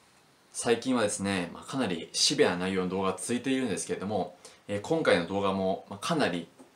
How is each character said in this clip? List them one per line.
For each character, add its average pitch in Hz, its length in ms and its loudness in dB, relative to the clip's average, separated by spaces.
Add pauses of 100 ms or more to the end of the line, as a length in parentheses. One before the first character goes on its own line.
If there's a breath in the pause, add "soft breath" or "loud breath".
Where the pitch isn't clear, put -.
(520)
最 117 280 2
近 127 160 0
は 117 80 2
で 104 60 2
す - 100 -4
ね、 95 340 0
ま 85 60 -14
あ、 - 40 -16
か - 140 -8
な 127 80 0
り 85 280 -4
シ - 220 2
ビ 147 120 4
ア - 20 4
な 87 80 0
内 92 160 -2
容 92 120 0
の 90 40 -2
動 95 140 0
画 95 80 2
が 92 80 -8
続 - 160 -2
い 120 60 -2
て 135 100 -2
い 131 60 2
る 131 80 0
ん 113 40 -2
で 87 80 -2
す - 80 -6
け - 80 -4
れ 85 60 -2
ど 92 80 -4
も、 101 280 -2 (320 loud breath)
え 101 100 -2
ー、 101 40 -4
今 160 220 0
回 107 160 6
の 85 80 -2
動 98 140 -2
画 98 120 2
も、 95 340 0
ま 101 100 -10
あ、 - 20 -18
か - 160 -2
な 127 140 2
り 85 180 -4 (280)